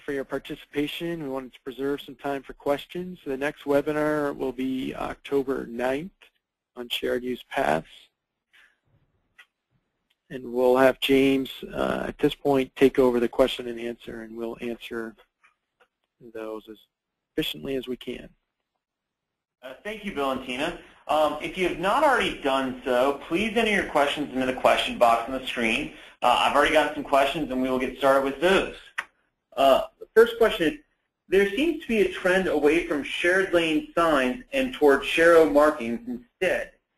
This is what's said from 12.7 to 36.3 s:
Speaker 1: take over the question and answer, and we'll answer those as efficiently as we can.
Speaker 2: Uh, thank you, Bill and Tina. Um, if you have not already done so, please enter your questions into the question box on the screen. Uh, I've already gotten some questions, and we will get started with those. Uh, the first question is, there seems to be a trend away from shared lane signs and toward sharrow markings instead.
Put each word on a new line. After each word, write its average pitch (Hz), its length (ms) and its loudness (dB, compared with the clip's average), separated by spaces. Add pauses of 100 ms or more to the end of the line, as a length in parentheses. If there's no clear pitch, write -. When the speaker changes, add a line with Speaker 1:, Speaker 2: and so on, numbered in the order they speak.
Speaker 1:
take 131 240 4
over 123 220 4
the 117 80 0
question 127 400 0
and 117 100 -10
answer, 117 440 -12
and 110 140 -16
we'll 117 240 -8
answer 117 540 -10 (1200)
those 110 340 -12
as 107 100 -20 (540)
efficiently 151 440 -6
as 123 100 -6
we 127 100 -8
can. 120 320 -14 (1300)
Speaker 2:
Uh, 131 120 -16 (100)
thank 214 200 -10
you, 202 80 -8
Bill 139 200 -2
and 127 120 -6
Tina. 135 360 -6 (260)
Um, 147 340 0
if 156 160 -10
you 180 120 0
have 147 100 -4
not 208 240 0
already 233 400 2
done 135 420 -2
so, 135 440 2
please 208 280 -2
enter 220 140 2
your 190 160 0
questions 143 480 -2
into 131 120 -2
the 127 80 -2
question 117 440 2
box 117 320 2
on 131 80 -6
the 131 80 -10
screen. 120 460 -4 (300)
Uh, 117 180 4
I've 120 160 2
already 151 160 4
gotten 151 220 2
some 139 100 -8
questions, 139 460 0
and 127 120 -4
we 131 60 -2
will 131 100 0
get 127 200 -4
started 135 260 4
with 135 160 -4
those. 180 360 2 (800)
Uh, 135 260 6 (180)
the - 140 -18
first 233 240 6
question 170 340 2
is, - 60 -12 (500)
there 196 220 2
seems 285 320 -2
to - 60 -20
be 220 140 0
a - 100 0
trend 185 340 0
away 151 400 2
from 147 160 -2
shared 185 500 0
lane 160 420 0
signs 135 580 2
and 131 200 -2
toward 139 300 4
sharrow 165 480 6
markings 143 560 2
instead. 123 640 -4 (260)